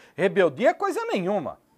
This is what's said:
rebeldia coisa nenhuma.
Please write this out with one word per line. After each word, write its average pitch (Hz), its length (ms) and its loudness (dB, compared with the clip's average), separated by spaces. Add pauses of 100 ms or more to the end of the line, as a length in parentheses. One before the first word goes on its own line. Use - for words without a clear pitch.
(160)
rebeldia 180 560 2
coisa 392 340 -4
nenhuma. 185 520 -4 (200)